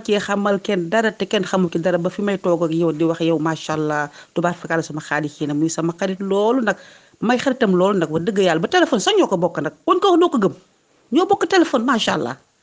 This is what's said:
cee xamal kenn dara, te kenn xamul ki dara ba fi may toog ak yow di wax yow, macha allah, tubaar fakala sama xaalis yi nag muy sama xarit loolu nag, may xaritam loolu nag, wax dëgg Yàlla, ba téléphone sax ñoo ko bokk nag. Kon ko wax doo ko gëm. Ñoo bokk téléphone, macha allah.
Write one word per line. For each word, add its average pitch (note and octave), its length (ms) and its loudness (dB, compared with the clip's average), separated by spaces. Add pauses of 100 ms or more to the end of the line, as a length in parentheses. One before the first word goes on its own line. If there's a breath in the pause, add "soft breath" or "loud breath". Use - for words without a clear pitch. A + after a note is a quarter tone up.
cee G3+ 160 0
xamal G3+ 400 0
kenn F#3 300 -2
dara, A3 200 2
te G3 160 -6
kenn G3+ 180 -2
xamul F#3 260 0
ki E3+ 100 -2
dara F3 180 0
ba F3 120 -2
fi G3+ 120 -6
may G3+ 160 -2
toog F3 260 0
ak D#3+ 60 0
yow E3 220 0
di D3+ 120 -2
wax E3 160 0
yow, E3 180 2
macha D#3 360 -4
allah, D3+ 360 -2 (240 loud breath)
tubaar F3 200 0
fakala E3 280 -4
sama D#3 180 -10
xaalis D3+ 400 -4
yi D3+ 80 -4
nag D3 80 -2
muy D#3 140 2
sama E3 280 -2
xarit F#3+ 220 -4
loolu G#3 420 0
nag, G3+ 140 -2 (440 loud breath)
may A#3+ 180 2
xaritam B3 360 0
loolu F#3+ 240 2
nag, D#3 120 0
wax D#3+ 140 -2
dëgg G3 200 -2
Yàlla, E3 160 2
ba E3+ 80 -2
téléphone E4 320 2
sax G#4 180 0
ñoo C#4+ 80 4
ko G3 120 0
bokk E3+ 240 -2
nag. D3 100 -6 (140)
Kon F#4 140 4
ko G4 120 4
wax E4 80 6
doo F4 80 4
ko C#4+ 100 -2
gëm. F3 160 0 (580)
Ñoo F4 140 2
bokk G4 220 0
téléphone, D#4 360 2
macha A3+ 300 0
allah. B2+ 220 -4 (260)